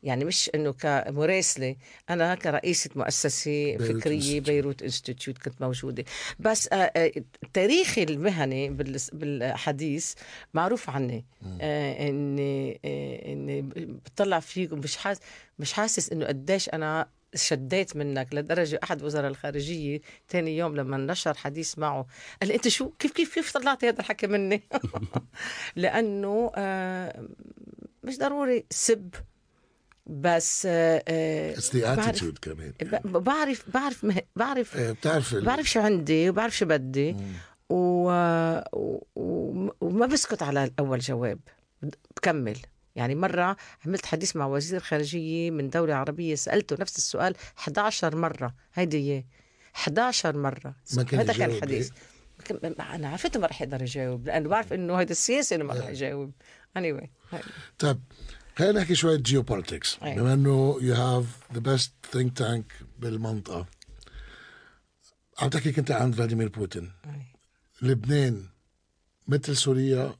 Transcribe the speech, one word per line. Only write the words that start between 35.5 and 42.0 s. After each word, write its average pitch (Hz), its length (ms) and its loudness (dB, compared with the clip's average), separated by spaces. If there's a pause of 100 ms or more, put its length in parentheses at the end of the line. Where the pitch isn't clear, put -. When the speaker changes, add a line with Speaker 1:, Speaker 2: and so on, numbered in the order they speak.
Speaker 1:
شو 226 100 4
عندي 170 500 4
وبعرف 220 260 0
شو 202 100 2
بدي. 139 460 2
Speaker 2:
مم. 98 200 -6 (360)
Speaker 1:
و-، 175 880 4 (140)
و-، - 340 -4 (100)
و-، 180 540 -2 (100)
وما 190 260 2
بسكت 254 360 0
على 139 360 2
أول 135 200 0
جواب، 123 400 -2 (800)